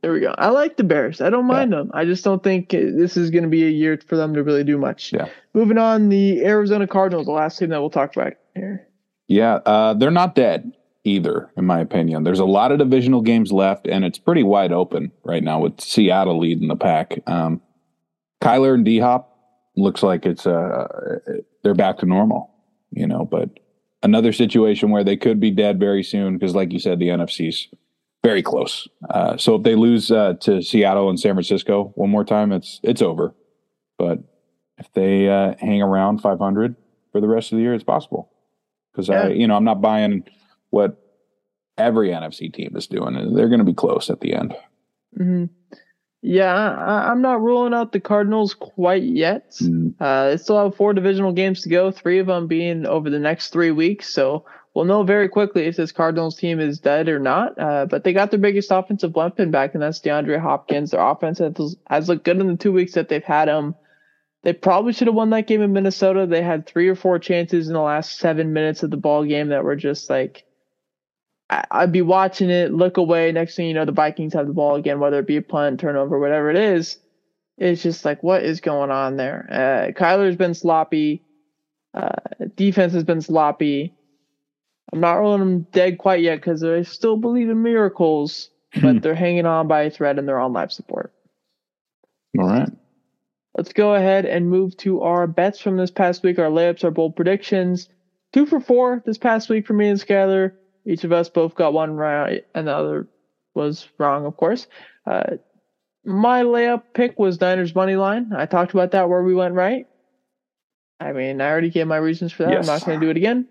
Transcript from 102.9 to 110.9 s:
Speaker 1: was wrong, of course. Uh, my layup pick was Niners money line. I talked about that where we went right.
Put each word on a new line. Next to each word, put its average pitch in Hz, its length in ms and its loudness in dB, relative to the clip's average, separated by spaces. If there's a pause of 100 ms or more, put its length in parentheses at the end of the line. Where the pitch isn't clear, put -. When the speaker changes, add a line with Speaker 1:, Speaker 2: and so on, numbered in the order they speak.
Speaker 1:
was 147 340 -6 (100)
wrong, 143 280 -2
of 147 100 -10
course. 202 300 -2 (400)
Uh, - 300 -4 (680)
my 240 380 2
layup 240 400 0 (100)
pick 247 260 -2
was 185 220 0
Niners 185 340 0
money 190 220 0
line. 208 400 -2
I 139 100 -2
talked 180 280 0
about 180 160 2
that 185 180 2
where 180 140 0
we 185 120 2
went 180 200 0
right. 196 320 -2 (1120)